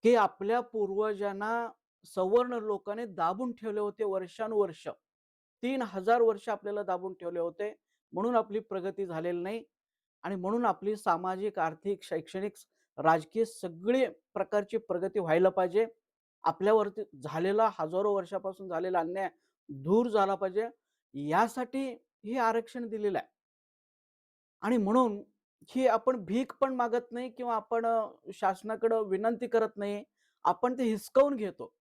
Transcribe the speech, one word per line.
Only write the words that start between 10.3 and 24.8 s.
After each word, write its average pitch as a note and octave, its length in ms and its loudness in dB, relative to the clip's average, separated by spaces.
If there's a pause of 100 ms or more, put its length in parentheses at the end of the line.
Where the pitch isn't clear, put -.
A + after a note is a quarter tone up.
म्हणून G3+ 300 -2
आपली G#3 320 0
सामाजिक, F#3+ 600 -2
आर्थिक, E3 440 -4
शैक्षणिक F#3+ 500 -6 (460)
राजकीय D#3+ 460 2
सगळे A3 640 0 (260)
प्रकारची G#3 420 -2
प्रगती F#3+ 420 -2
व्हायला F3 300 4
पाहिजे. F#3 380 2 (560)
आपल्यावरती G#3 600 2 (180)
झालेला, F#3 580 0
हजारो F#3 360 0
वर्षापासून F#3+ 540 -6
झालेला F3+ 320 0
अन्याय F3 300 -2 (380)
दूर F3 400 2
झाला G3 260 4
पाहिजे, G3 340 -2 (460)
यासाठी A#3 800 0 (320)
हे A#3 140 -4
आरक्षण A#3 500 -2
दिलेलं G#3 300 -2
आहे. - 80 -6 (1300)
आणि A#3 160 0
म्हणून G#3+ 460 2 (460)